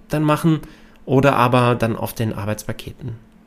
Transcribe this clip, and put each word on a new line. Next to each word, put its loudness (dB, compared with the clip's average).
dann -2
machen 2
oder 4
aber 4
dann -2
auf -6
den -4
Arbeitspaketen, -8